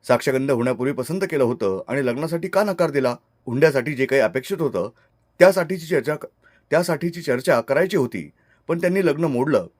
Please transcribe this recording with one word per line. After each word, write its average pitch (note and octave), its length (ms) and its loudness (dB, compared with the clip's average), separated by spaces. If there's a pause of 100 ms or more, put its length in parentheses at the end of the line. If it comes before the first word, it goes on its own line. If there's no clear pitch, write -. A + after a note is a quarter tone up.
"साक्षगंध C#3 440 0
होण्यापूर्वी B2+ 420 0
पसंत D#3 280 -4
केलं E3 220 0
होतं A2 440 -2
आणि C3+ 180 -2
लग्नासाठी D#3+ 420 -4
का F#3+ 160 0
नकार F3+ 260 0
दिला? C3 260 0 (320)
हुंड्यासाठी C#3 460 2
जे C3 120 0
काही C3 160 2
अपेक्षित C3 400 -2
होतं G#2 280 -2 (500)
त्यासाठीची F3+ 460 4
चर्चा, D3+ 300 -2 (560)
त्यासाठीची E3+ 500 0
चर्चा B2+ 400 2
करायची E3+ 360 0
होती, G#2 320 -2 (380)
पण E3 140 -2
त्यांनी F3+ 240 2
लग्न D3+ 180 2
मोडलं" B2+ 440 0 (120)